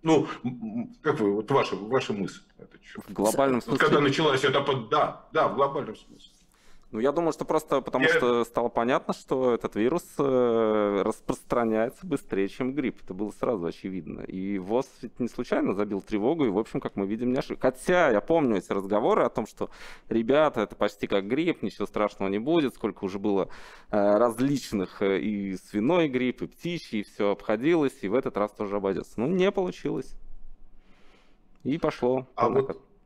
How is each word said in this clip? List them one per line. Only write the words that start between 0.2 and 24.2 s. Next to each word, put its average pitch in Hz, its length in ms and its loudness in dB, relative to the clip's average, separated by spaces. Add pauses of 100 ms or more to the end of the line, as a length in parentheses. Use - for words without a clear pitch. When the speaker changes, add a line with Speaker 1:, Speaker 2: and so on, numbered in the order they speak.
Speaker 1:
м, 123 60 -2 (140)
м, 110 400 -8
как 139 160 0
вы, 101 140 4
вот 107 180 -2
ваша, 127 240 2
ваша 110 380 -2
мысль 98 280 -6 (160)
на - 60 -20
этот - 200 -20
счет? - 240 -18
Speaker 2:
В - 60 -14
глобальном 120 460 2
Speaker 1:
Вот - 60 -10
Speaker 2:
смысле? 143 200 2
Speaker 1:
когда 151 160 6
началась 143 420 4
эта 139 180 2
под-, 127 280 -2
да, - 420 0
да, 151 160 2
в 101 80 -2
глобальном 135 400 -2
смысле. - 360 -20 (640)
Speaker 2:
Ну, 107 60 -4
я 135 140 2
думаю, 165 180 0
что 147 140 -6
просто 156 340 0
потому 127 240 -2
Speaker 1:
Я 143 140 4
Speaker 2:
что 120 260 4
стало 120 240 -2
понятно, 123 460 0
что 131 400 0
этот 110 240 -2
вирус, 127 260 2 (160)
э, 113 840 2
распространяется 117 1000 -2
быстрее, 98 440 -2
чем 127 240 -4
грипп. 135 320 -4
Это 98 80 -10
было 98 180 -6
сразу 104 340 -2
очевидно. 92 580 -8
И 95 340 -6
вос 107 320 -2 (120)
ведь - 200 -14
не 117 80 -2
случайно 143 440 -2
забил 101 280 -2
тревогу, 117 420 0
и, 123 60 2
в 92 80 0
общем, 113 240 -4
как - 160 -6
мы 98 100 0
видим, 117 240 -2
не 131 80 -2
ошибся. - 220 -6
Хотя 165 480 2
я 104 100 4
помню 139 380 2
эти - 160 -4
разговоры 107 500 2
о 120 60 2
том, 113 180 -4
что, - 220 -8 (400)
ребята, 123 500 2
это 104 160 0
почти - 320 -2
как 101 220 0
грипп, 156 340 0
ничего 104 240 -4
страшного 101 420 -2
не 98 100 0
будет, 143 360 0
сколько 104 300 -6
уже 98 140 -4
было, 98 280 0 (440)
э, 104 260 4
различных, 120 840 0